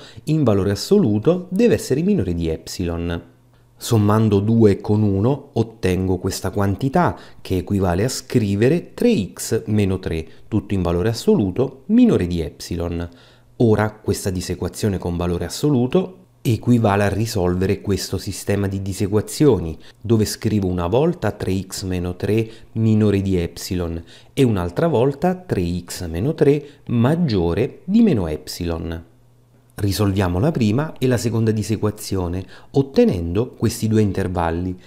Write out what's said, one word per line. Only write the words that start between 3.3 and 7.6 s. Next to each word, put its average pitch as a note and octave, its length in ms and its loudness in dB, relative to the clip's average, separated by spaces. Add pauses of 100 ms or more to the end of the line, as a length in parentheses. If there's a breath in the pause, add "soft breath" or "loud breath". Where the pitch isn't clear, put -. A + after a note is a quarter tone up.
Sommando G#2+ 640 2
due G#2+ 400 4
con G#2+ 220 0
uno G#2+ 500 0
ottengo F#2 640 0
questa - 320 -4
quantità G2+ 680 0 (240 loud breath)
che F#2+ 160 -2
equivale F#2 460 0